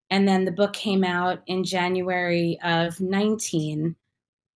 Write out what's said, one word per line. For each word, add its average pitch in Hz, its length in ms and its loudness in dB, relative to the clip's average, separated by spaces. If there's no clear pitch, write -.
and 196 180 4
then 190 160 4
the 185 80 0
book 202 200 2
came 196 300 0
out 180 440 0
in 185 180 -2
January 180 1000 0
of 170 380 0
nineteen. 180 960 -2